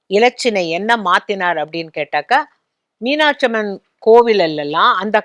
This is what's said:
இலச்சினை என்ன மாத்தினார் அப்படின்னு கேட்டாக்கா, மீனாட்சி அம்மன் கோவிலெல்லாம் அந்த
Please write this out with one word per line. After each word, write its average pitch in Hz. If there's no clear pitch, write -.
இலச்சினை 208
என்ன 202
மாத்தினார் 190
அப்படின்னு 160
கேட்டாக்கா, 156
மீனாட்சி 285
அம்மன் 214
கோவிலெல்லாம் 196
அந்த 208